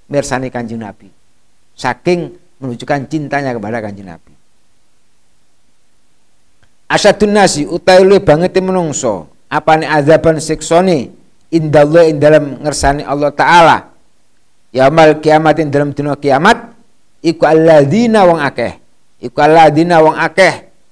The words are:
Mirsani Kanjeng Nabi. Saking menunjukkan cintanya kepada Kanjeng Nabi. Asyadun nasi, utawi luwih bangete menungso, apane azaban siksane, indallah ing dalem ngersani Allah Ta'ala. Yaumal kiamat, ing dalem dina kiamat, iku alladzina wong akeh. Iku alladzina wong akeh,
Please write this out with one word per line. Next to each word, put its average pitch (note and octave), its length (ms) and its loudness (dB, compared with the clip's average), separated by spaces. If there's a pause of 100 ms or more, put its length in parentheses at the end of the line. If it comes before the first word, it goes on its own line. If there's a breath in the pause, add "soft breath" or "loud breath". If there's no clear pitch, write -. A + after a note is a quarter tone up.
(100)
Mirsani C3 400 -4
Kanjeng A#2 320 -10
Nabi. G2 240 -18 (720)
Saking F3 560 -4 (240)
menunjukkan C3 480 -8
cintanya C#3+ 480 -6
kepada A2 240 -10
Kanjeng G2+ 320 -14
Nabi. - 240 -20 (2500)
Asyadun G#3 400 2
nasi, F3+ 320 0
utawi F#3 400 2
luwih G3 160 4
bangete E3+ 400 0
menungso, D#3 640 -4 (240)
apane D#3 400 0
azaban D#3 480 2
siksane, D#3+ 720 -2 (400)
indallah D#3 560 2
ing D#3 160 0
dalem D3 400 0
ngersani C#3+ 400 -4
Allah C#3+ 320 -4
Ta'ala. D3+ 460 4 (960)
Yaumal D3+ 480 2
kiamat, D#3 320 2
ing D3+ 160 -4
dalem C#3+ 240 -4
dina C#3+ 240 -6
kiamat, D#3 560 -2 (480)
iku D#3+ 240 0
alladzina E3 800 2
wong D#3+ 160 0
akeh. A#2 320 -6 (480)
Iku A#2 160 -10
alladzina D#3+ 640 4
wong D#3 160 0
akeh, D#3+ 480 -2 (240)